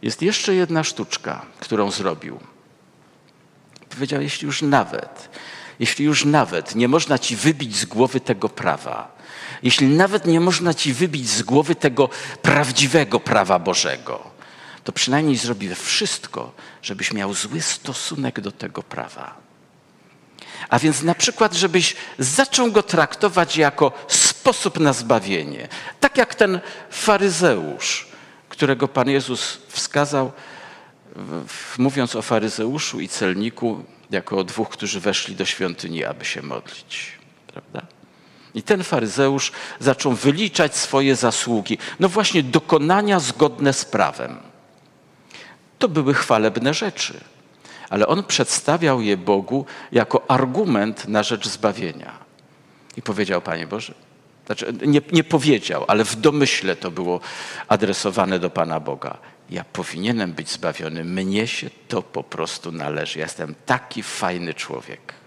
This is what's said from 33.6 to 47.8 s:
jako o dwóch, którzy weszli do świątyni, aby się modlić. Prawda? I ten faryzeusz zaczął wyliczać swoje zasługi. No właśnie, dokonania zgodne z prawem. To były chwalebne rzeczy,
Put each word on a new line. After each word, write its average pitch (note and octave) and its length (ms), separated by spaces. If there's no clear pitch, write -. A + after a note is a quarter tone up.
jako G2 280
o F#2+ 60
dwóch, G#2 240
którzy G2+ 320
weszli G2 360
do F#2+ 80
świątyni, F2 600
aby - 200
się - 180
modlić. - 720
Prawda? - 360
I - 80
ten F#3+ 220
faryzeusz C3+ 680
zaczął C3 320
wyliczać D3+ 640
swoje C#3 400
zasługi. A2+ 600
No F#3 80
właśnie, F#3 340
dokonania E3 800
zgodne C#3 520
z - 120
prawem. C2+ 520
To B3 100
były D3 260
chwalebne A#2 600
rzeczy, - 460